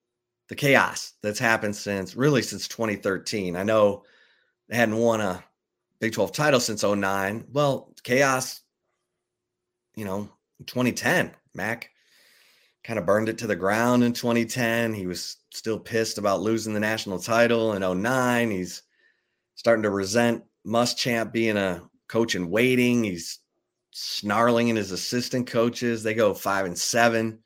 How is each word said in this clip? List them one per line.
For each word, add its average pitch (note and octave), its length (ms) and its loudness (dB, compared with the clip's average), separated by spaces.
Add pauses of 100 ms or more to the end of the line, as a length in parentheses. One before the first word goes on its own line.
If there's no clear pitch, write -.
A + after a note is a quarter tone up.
(480)
the - 80 -12
chaos C3+ 640 2
that's G#2 180 -4
happened A2 360 2
since, G2 400 -6
really C3 260 2
since G2+ 260 -8
twenty A2 280 -4
thirteen. F#2+ 600 -4
I F#2 80 -4
know G#2 400 2 (640)
they G#2+ 100 -4
hadn't A2 200 2
won A2+ 240 2
a F#2 220 -4 (560)
Big A2+ 140 -2
Twelve G2 180 0
title D3 280 2
since G#2+ 240 -2
oh G#2 120 2
nine. G2 560 -2
Well, C#3 420 -2 (100)
chaos, C3 580 0 (1300)
you G#2+ 100 -10
know, G2 240 -6 (300)
in E2 60 -20
twenty B2 260 -2
ten, B2+ 400 -2 (220)
Mac A2 380 -4 (920)
kinda A2 180 -4
burned G#2+ 280 2
it A2+ 100 -6
to A2+ 80 0
the G#2 80 4
ground A2+ 480 4
in A#2+ 100 2
twenty A#2 320 0
ten. A#2 480 -2
He G2 120 -6
was F2+ 320 -8 (140)
still A2 280 -6
pissed A2+ 380 -2
about G2 240 0
losing G#2+ 320 0
the G#2 60 -2
national G#2+ 400 -2
title A#2 540 2
in F#2+ 100 -2
oh F#2 100 0
nine. A#2+ 560 0
He's F#2 320 -6 (760)
starting A2+ 280 2
to G#2+ 60 2
resent G#2 540 0 (220)
Muschamp A#2 640 0
being A2+ 260 2
a F#2 260 0 (240)
coach A2+ 260 0
in F2+ 160 -4
waiting. B2 540 2
He's F2 360 -6 (520)
snarling A#2 800 2
at A2+ 60 0
his F#2+ 140 -4
assistant B2 560 -4
coaches. A#2+ 540 -2
They A2 140 -2
go G#2+ 180 2
five G2 320 -2
and F2 120 -6
seven. A2+ 680 2